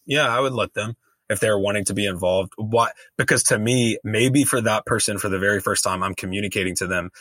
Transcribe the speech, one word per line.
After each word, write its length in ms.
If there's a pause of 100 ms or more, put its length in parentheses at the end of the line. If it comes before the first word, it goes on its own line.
Yeah, 220
I 140
would 140
let 200
them 220 (320)
if 120
they're 180
wanting 260
to 100
be 120
involved. 500
Why? 340 (280)
Because 260
to 140
me, 440
maybe 420
for 180
that 240
person, 320
for 100
the 100
very 220
first 240
time, 180
I'm 120
communicating 600
to 100
them, 240 (100)